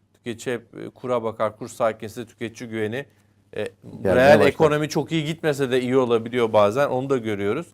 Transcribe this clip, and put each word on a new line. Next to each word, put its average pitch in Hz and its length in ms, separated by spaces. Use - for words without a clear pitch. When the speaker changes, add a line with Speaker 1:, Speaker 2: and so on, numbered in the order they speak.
Speaker 1:
Tüketici 120 400
hep, 113 200
e, 107 160
kura 123 320
bakar, 107 340
kur 120 120
sakinse 110 580
tüketici 113 440
güveni, 110 360
e, 107 80
Speaker 2:
Gelmeye 92 140
Speaker 1:
reel 139 220
Speaker 2:
başladı. - 100
Speaker 1:
ekonomi 151 400
çok 147 240
iyi 160 120
gitmese 143 460
de 127 100
iyi 123 160
olabiliyor 117 560
bazen. 107 360
Onu 127 220
da 139 60
görüyoruz. 110 580